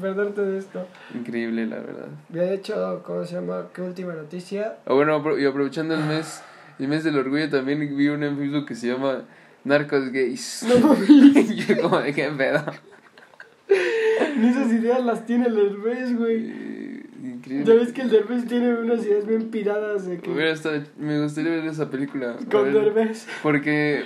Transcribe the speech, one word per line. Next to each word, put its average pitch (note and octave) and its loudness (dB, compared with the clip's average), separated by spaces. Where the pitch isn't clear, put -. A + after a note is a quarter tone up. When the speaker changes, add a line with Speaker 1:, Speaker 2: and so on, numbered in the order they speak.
Speaker 1:
perderte G3+ -2
de G3 -2
esto. F#3 -12
Speaker 2:
Increíble, A#2 -4
la - -8
verdad. - -12
Speaker 1:
De F3 -2
hecho, F#3 -6
¿cómo F2 -6
se E2+ -10
llama? F2+ -6
¿Qué F3 -12
última F3+ -8
noticia? F3+ -10
Speaker 2:
Ah, - 0
bueno, D3+ 4
apro-, C#3+ -2
y C#3 0
aprovechando C#3+ -2
el D#3 -2
mes, D#3 -4
el C3+ -4
mes D3+ -2
del D#3 2
orgullo, C#3 0
también C#3+ 0
vi C#3+ 4
uno D3 0
en C#3+ -4
Facebook C#3+ -2
que A#2+ -8
se A#2 -4
llama B2+ -2
Narcos C#3+ 2
Gays. B2+ -4
Speaker 1:
No B3 6
mames. B3 4
Speaker 2:
<laughs> - -
Y B3 10
yo F3+ 0
como E3 2
de, C#3+ -2
"¿Qué D3 0
pedo?". C3+ 0
Speaker 1:
Ni A3+ 4
esas B3 0
ideas A#3 0
las A#3 -2
tiene A#3+ 0
el A3+ 0
Derbez, A3 0
güey. A3+ -2
Speaker 2:
Eh, G#1+ -12
increíble. B2+ -6
Speaker 1:
Ya A3+ 8
ves A#3+ 4
que C4+ -6
el B3 -2
Derbez A3 2
tiene A#3+ 0
unas A3+ -2
ideas G#3 2
bien A3+ -2
piradas G#3 -4
de F3+ -6
que F3 -8
Speaker 2:
Hubiera D#3+ 0
estado, D#3 -4
me D3+ -2
gustaría D3+ -2
ver D#3+ -2
esa D#3 -4
película. C3 -4
A - -10
Speaker 1:
Con C#3 4
Speaker 2:
ver, C#3 2
Speaker 1:
Derbez. A3 2
Speaker 2:
porque, D3 0